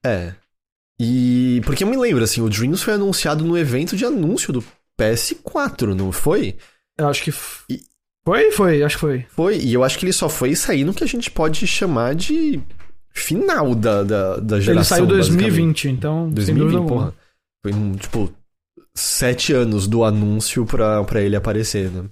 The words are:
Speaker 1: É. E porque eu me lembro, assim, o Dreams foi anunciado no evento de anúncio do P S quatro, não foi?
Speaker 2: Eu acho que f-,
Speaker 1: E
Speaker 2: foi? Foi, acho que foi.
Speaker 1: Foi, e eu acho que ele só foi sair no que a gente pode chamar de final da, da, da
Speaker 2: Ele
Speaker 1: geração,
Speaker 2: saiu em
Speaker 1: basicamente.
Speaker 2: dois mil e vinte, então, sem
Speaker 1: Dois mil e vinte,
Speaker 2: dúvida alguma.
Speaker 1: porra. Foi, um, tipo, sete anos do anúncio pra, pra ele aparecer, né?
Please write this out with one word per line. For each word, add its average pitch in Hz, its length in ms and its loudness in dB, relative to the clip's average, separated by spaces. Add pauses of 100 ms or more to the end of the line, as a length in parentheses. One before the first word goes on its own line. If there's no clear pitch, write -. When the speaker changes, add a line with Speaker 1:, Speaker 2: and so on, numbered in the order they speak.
Speaker 1:
É. 90 260 -2 (680)
E 123 640 2
porque 143 180 0
eu 196 60 0
me 254 80 0
lembro, 226 260 2
assim, 113 180 -2
o 113 80 0
Dreams 120 340 -2
foi 214 120 -2
anunciado 180 500 -2
no 170 140 0
evento 151 380 -2
de 208 80 -2
anúncio 196 480 -2
do 123 100 -2 (340)
P 120 80 0
S 110 320 0
quatro, - 580 -4
não 95 180 -2
foi? 143 440 0 (400)
Speaker 2:
Eu 147 120 -2
acho 139 140 -2
que - 80 -4
f-, - 380 -12
Speaker 1:
E 127 120 -8 (440)
Speaker 2:
foi? 247 280 4
Foi, 170 300 4
acho 147 140 0
que - 40 -6
foi. 131 280 -2
Speaker 1:
Foi, 185 300 0
e 120 160 0
eu 123 80 4
acho 135 160 0
que - 60 -4
ele 180 80 0
só 170 160 0
foi 139 260 -2
sair 151 300 0
no 185 100 -2
que - 80 -4
a 320 40 0
gente - 240 -4
pode 156 360 0
chamar 131 480 0
de 294 460 0 (520)
final 190 640 0
da, 104 300 2
da, 98 320 0
da 107 200 -2
Speaker 2:
Ele 104 80 2
Speaker 1:
geração, 170 320 4
Speaker 2:
saiu 175 80 4
em 175 40 4
Speaker 1:
basicamente. 175 320 4
Speaker 2:
dois 208 140 2
mil 165 100 4
e - 20 4
vinte, 147 220 0
então, 151 380 -2
sem 156 80 -2
Speaker 1:
Dois 104 160 0
mil 156 60 2
e - 20 2
vinte, 156 140 4
Speaker 2:
dúvida 175 60 2
alguma. 147 280 0
Speaker 1:
porra. - 80 -8 (500)
Foi, 101 80 -2
um, 104 220 -2
tipo, 98 380 -4 (640)
sete - 560 -2
anos 107 360 2
do 117 160 4
anúncio 107 600 0
pra, 107 400 2
pra 107 160 0
ele 101 140 2
aparecer, 101 560 -2
né? 90 220 -8